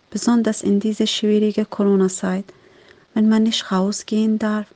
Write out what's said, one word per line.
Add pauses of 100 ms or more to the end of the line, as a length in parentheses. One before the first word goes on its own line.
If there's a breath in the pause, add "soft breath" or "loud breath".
besonders
in
dieser
schwierigen
Corona-Zeit. (680 loud breath)
Wenn
man
nicht
rausgehen
darf